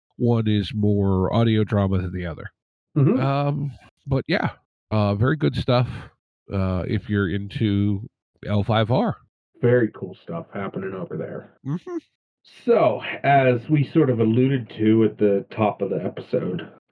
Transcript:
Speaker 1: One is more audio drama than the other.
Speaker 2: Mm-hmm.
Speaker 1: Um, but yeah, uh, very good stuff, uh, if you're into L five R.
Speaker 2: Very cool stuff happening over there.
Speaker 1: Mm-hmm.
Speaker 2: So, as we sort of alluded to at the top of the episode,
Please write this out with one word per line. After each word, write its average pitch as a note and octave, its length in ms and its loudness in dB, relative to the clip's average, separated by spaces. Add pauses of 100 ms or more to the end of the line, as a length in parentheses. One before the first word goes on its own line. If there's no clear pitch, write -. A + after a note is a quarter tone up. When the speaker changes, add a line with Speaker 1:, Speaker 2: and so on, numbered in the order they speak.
(180)
Speaker 1:
One A#2 300 0
is G#2 280 0
more G2+ 580 2
audio A2 300 4
drama F#2+ 360 2
than F2+ 140 -6
the F2+ 140 -6
other. E2 240 -12 (440)
Speaker 2:
Mm-hmm. E3 240 4
Speaker 1:
Um, C#3+ 520 -2 (340)
but C3+ 220 -2
yeah, - 220 0 (420)
uh, G#2 240 2
very B2+ 200 2
good C#3+ 200 -2
stuff, B2 320 0 (640)
uh, F#2+ 360 -2
if G#2 220 -4
you're G2+ 200 0
into G2+ 760 -2 (380)
L G2+ 180 0
five A2 260 0
R. F3+ 280 0 (440)
Speaker 2:
Very A#2+ 320 2
cool F#2 220 -14
stuff E2+ 360 -12
happening F#2+ 440 -8
over F2 220 -10
there. - 360 -12 (100)
Speaker 1:
Mm-hmm. F3+ 340 -8 (680)
Speaker 2:
So, E3 360 2 (220)
as C3 460 2
we D3+ 140 4
sort C#3+ 260 2
of A2+ 100 0
alluded B2 580 2
to A2 260 4
at G#2 160 0
the G2+ 320 2
top G#2 320 -2
of F#2+ 80 -2
the F2 120 -4
episode, - 640 -6 (240)